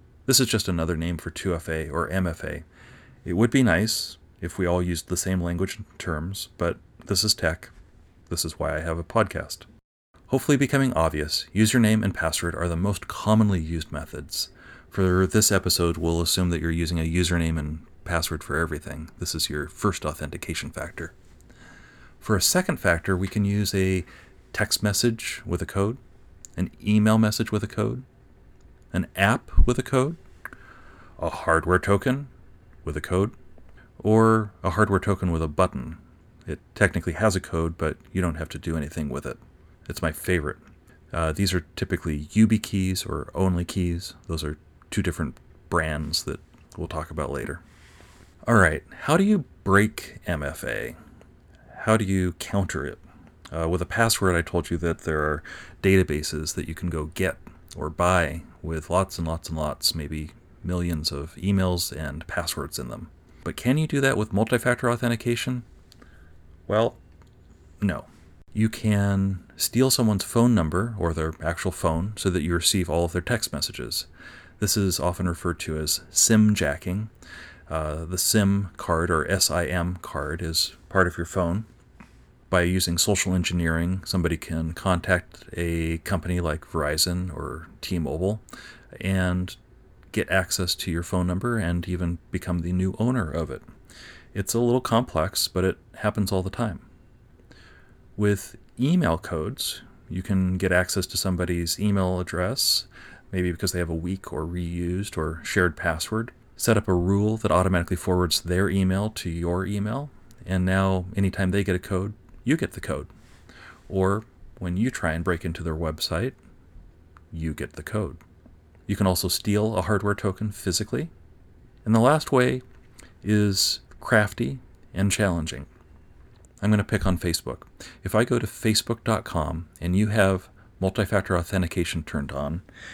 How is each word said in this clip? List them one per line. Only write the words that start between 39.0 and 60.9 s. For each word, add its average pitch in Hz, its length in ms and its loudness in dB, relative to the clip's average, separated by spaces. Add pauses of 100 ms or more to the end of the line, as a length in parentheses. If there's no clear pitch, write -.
with 65 160 -6
it. 62 120 -8 (520)
It's - 120 -10
my 80 120 0
favorite. 82 420 -2 (560)
Uh, 80 220 0
these 92 200 0
are 90 120 0 (100)
typically 80 500 -4
YubiKeys 101 840 2
or 76 280 -6
OnlyKeys. 87 800 0 (140)
Those 82 160 -4
are 76 140 -6 (320)
two - 140 0
different 82 340 -4 (320)
brands 78 540 -2
that - 160 -8 (380)
we'll 80 100 -6
talk 78 240 -8
about 76 180 -4
later. 69 320 -6 (840)
All 117 80 6
right, 82 280 6 (180)
how 156 160 4
do 196 80 6
you 208 180 4 (220)
break 101 600 2
M 78 180 -2
F 69 200 -8
A? 57 320 -6 (840)
How 110 180 4
do 104 80 0
you 92 340 2
counter 85 460 -2
it? - 140 -8 (520)
Uh, 80 160 -2
with 85 140 2
a 87 40 -4
password, 107 500 2
I 85 60 2
told 82 280 -2
you 87 80 -2
that 82 220 -2
there 80 200 -2
are 76 240 -2 (400)
databases 78 720 2
that 80 140 -4
you 82 40 -6
can 90 160 -4
go 78 180 -4
get 92 280 -4 (400)
or 76 140 -6
buy 82 540 2 (180)
with 80 280 -6
lots 92 280 0
and 82 100 -2
lots 82 220 -4
and 80 80 -4
lots, 76 360 -2
maybe 78 380 -6 (320)
millions 85 480 -2